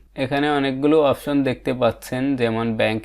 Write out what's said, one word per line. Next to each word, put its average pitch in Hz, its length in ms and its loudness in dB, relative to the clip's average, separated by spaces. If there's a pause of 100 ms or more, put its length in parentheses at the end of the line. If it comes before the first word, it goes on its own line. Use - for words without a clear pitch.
(160)
এখানে 143 340 -2
অনেকগুলো 143 520 2
অপশন 143 420 0
দেখতে 127 300 -2
পাচ্ছেন, 127 640 -2
যেমন 113 420 -2
ব্যাংক 110 280 0